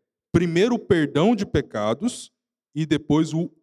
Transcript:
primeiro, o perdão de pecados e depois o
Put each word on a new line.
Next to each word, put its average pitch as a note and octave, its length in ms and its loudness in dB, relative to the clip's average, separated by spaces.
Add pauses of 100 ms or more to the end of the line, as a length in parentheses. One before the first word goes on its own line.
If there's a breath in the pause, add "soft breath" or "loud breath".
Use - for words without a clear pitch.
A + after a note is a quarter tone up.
(320)
primeiro, F3 440 2
o - 40 -2
perdão E3+ 560 2
de F#3+ 100 -4
pecados A#2 840 -4 (460)
e D#3 80 -4
depois D3+ 480 0
o E3 160 -4 (140)